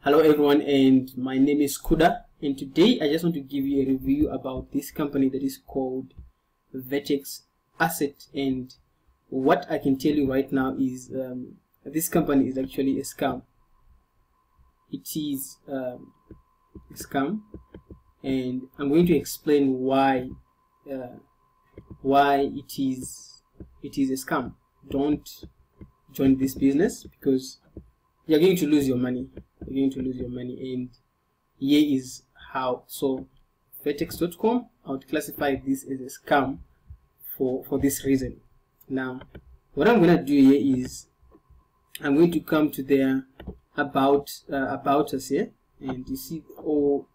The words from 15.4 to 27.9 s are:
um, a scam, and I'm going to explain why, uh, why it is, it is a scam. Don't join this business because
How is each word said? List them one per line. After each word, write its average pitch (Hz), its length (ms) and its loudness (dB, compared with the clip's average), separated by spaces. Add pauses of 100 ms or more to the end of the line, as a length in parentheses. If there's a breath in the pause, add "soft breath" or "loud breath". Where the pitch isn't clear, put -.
um, 127 460 -8 (760)
a - 60 -20
scam, 151 460 -6 (840)
and 127 400 -4 (160)
I'm 143 120 -2
going 170 160 4
to 175 100 4
explain 143 640 2
why, 131 480 2 (600)
uh, 131 280 -10 (840)
why 139 400 4
it - 360 -6
is, - 640 -8 (400)
it 143 160 -10
is 135 140 0
a 131 120 -6
scam. 135 300 -4 (340)
Don't 143 400 -2 (840)
join 135 260 2
this 131 160 -2
business 143 480 0
because - 560 -2 (680)